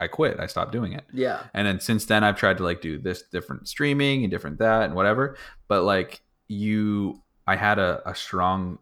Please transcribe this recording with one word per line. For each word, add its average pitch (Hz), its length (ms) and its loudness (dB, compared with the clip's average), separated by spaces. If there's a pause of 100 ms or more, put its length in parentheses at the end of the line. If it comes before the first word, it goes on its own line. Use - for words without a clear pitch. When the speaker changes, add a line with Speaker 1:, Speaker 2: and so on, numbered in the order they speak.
Speaker 1:
I 87 60 -2
quit. - 320 0
I - 80 -6
stopped 87 260 -4
doing 107 200 -2
it. - 200 -12
Speaker 2:
Yeah. 127 300 -2 (100)
Speaker 1:
And 104 140 0
then 95 140 0
since 110 260 0
then, 107 160 4
I've 104 140 4
tried 95 220 2
to, 92 60 -2
like, 87 160 -2
do 78 180 -6
this 92 240 -6
different - 460 -10
streaming 143 540 0
and 101 80 0
different 78 280 -6
that 110 260 4
and 76 100 -4
whatever. 110 420 2 (320)
But, 98 140 4
like, 95 380 0 (280)
you, 104 760 0 (240)
I 95 100 2
had 104 220 2
a, 90 300 0
a 87 60 -8
strong 92 680 -2